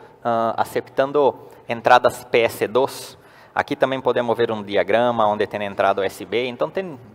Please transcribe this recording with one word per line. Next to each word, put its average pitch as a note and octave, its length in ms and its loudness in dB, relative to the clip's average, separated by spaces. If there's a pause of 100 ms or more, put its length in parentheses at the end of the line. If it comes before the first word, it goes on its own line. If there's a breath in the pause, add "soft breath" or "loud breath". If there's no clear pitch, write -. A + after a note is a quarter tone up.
(240 loud breath)
ah, A2+ 340 -2
aceitando C#3 800 0 (320 loud breath)
entradas B2 580 4
P B2+ 140 2
S A2+ 280 0
dois. A#2+ 500 -2 (380 loud breath)
Aqui C#3 200 -2
também C3 260 0
podemos A#2+ 340 0
ver A2+ 160 0
um G#2+ 120 -6
diagrama G#2 640 2
onde G#2 180 0
tem G#2 180 -6
entrada G2 380 0
U - 20 0
S G2 220 -6
B. A2+ 220 -2
Então, C#3+ 240 -6
tem F3+ 260 -8 (180)